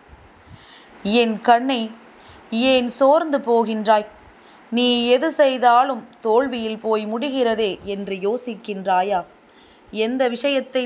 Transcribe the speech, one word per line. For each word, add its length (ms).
என் 280
கண்ணே, 400
ஏன் 260
சோர்ந்து 500
போகின்றாய்? 640
நீ 140
எது 240
செய்தாலும் 720
தோல்வியில் 600
போய் 260
முடிகிறதே 680
என்று 320
யோசிக்கின்றாயா? 1040
எந்த 360
விஷயத்தை 580